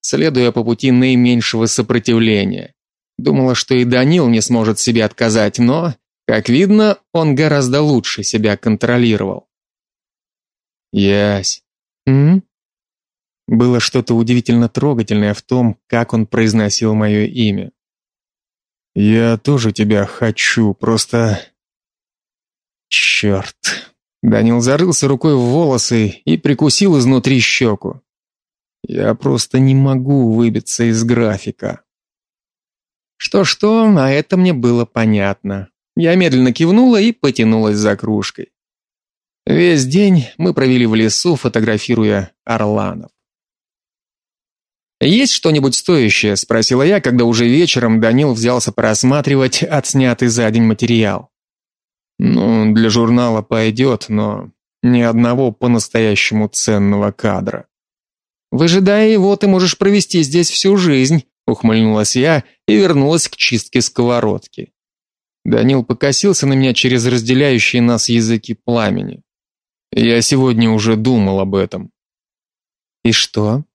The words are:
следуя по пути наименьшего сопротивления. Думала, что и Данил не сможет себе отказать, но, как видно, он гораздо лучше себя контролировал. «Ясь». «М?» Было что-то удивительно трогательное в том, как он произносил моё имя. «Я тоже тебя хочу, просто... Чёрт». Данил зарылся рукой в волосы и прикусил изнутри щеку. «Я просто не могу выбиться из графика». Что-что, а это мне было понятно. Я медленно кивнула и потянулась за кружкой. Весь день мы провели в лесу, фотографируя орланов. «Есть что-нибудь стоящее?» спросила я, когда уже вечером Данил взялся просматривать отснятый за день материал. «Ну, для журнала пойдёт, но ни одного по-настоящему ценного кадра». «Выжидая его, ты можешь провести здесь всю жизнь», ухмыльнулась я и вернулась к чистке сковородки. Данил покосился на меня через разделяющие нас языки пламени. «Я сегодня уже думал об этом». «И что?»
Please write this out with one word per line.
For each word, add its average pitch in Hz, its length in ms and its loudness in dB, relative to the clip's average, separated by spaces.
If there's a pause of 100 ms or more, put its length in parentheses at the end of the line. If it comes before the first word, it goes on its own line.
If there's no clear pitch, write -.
следуя 139 520 0
по 117 100 -2
пути 120 280 -2
наименьшего 123 760 2
сопротивления. 107 1080 -2 (420)
Думала, 131 380 0
что - 200 -4
и 123 100 2
Данил 131 440 2
не 113 140 2
сможет 113 360 -2
себе 113 260 0
отказать, 110 540 -2
но, 143 360 0 (320)
как 110 240 -2
видно, 196 480 2 (140)
он 160 220 0
гораздо 143 460 0
лучше 131 440 -2
себя 107 320 -2
контролировал. 110 920 -2 (1400)
«Ясь». 101 720 -2 (420)
«М?» 147 360 4 (1040)
Было 120 320 2
что-то 120 340 -2
удивительно 117 540 0
трогательное 107 640 -2
в - 80 -18
том, 123 440 -2
как 117 260 -2
он 113 140 -2
произносил 110 680 0
моё 107 320 0
имя. 104 460 -4 (1200)
«Я 110 440 2
тоже 117 340 0
тебя 104 320 0
хочу, 107 720 -2
просто... 113 640 -2 (1500)
Чёрт». - 1040 -4 (320)
Данил 113 380 2
зарылся 143 480 0
рукой 143 260 0
в 127 60 2
волосы 123 680 0
и 156 280 -4
прикусил 156 600 0
изнутри 131 420 2
щеку. - 600 -2 (840)
«Я 107 300 -2
просто 131 440 -2
не 135 160 4
могу 135 580 2
выбиться 117 520 -2
из 113 200 0
графика». 107 800 -4 (1400)
Что-что, 214 640 0 (100)
а 135 140 2
это 151 260 -2
мне 180 160 2
было 120 320 0
понятно. 98 840 -2 (260)
Я 165 220 2
медленно 127 360 2
кивнула 208 480 2
и 226 120 0
потянулась 110 640 0
за 104 200 0
кружкой. 104 560 -8 (920)
Весь 156 400 2
день 175 400 2 (120)
мы 170 140 -2
провели 127 340 0
в 110 100 0
лесу, 113 400 0
фотографируя 107 960 -2 (120)
орланов. 104 680 -4 (1900)
«Есть 233 340 2
что-нибудь 143 420 0
стоящее?» 107 580 0
спросила 113 480 0
я, 185 180 2
когда 123 240 2
уже 117 220 2
вечером 123 540 2
Данил 127 320 2
взялся 117 400 -2
просматривать 131 920 0
отснятый 135 640 -2
за 113 240 0
день 113 140 2
материал. 110 640 0 (880)
«Ну, 113 560 0
для 113 160 2
журнала 117 520 0
пойдёт, 113 640 -2
но 104 420 -6 (320)
ни 123 180 2
одного 120 520 2
по-настоящему 110 960 0
ценного 101 640 0
кадра». 95 540 -6 (840)
«Выжидая 190 580 2
его, 202 280 2
ты 202 100 -2
можешь 185 320 0
провести 190 440 0
здесь 160 280 0
всю 196 260 0
жизнь», 147 480 2 (220)
ухмыльнулась 110 680 0
я 143 280 0 (220)
и 208 100 2
вернулась 160 520 2
к - 80 -18
чистке - 440 -2
сковородки. 117 920 -4 (720)
Данил 117 400 0
покосился 143 640 -2
на 139 60 0
меня 135 200 2
через 120 340 0
разделяющие 123 760 0
нас 120 260 0
языки 113 460 -2
пламени. 101 680 -4 (680)
«Я 117 320 0
сегодня 120 480 0
уже 110 260 0
думал 107 440 0
об 95 140 -4
этом». 95 360 -4 (1120)
«И 117 80 2
что?» 107 520 -2 (100)